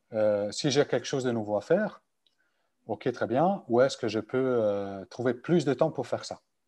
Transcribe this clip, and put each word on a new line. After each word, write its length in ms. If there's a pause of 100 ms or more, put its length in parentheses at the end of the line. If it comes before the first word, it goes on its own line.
(120)
euh, 400
si 180
j'ai 140
quelque 220
chose 180
de 80
nouveau 240
à 40
faire, 420 (840)
ok, 240
très 160
bien, 400
où 140
est-ce 160
que 100
je 140
peux, 180
euh, 680
trouver 280
plus 300
de 100
temps 160
pour 160
faire 180
ça ? 160 (280)